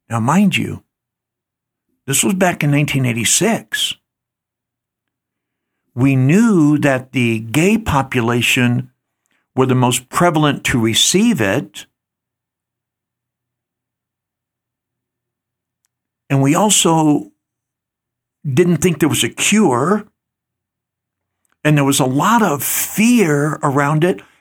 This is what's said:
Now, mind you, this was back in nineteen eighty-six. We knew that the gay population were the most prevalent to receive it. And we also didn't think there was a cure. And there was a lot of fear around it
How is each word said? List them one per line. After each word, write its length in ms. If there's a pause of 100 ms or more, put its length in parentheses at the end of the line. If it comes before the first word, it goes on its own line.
Now, 120
mind 360
you, 280 (1200)
this 180
was 100
back 280
in 80
nineteen 340
eighty-six. 920 (2000)
We 220
knew 640
that 340
the 280
gay 360
population 1120 (640)
were 120
the 80
most 340
prevalent 560
to 160
receive 600
it. 460 (4000)
And 140
we 120
also 760 (1120)
didn't 360
think 200
there 100
was 140
a 60
cure. 800 (1500)
And 160
there 60
was 160
a 40
lot 380
of 200
fear 1000
around 420
it 160 (200)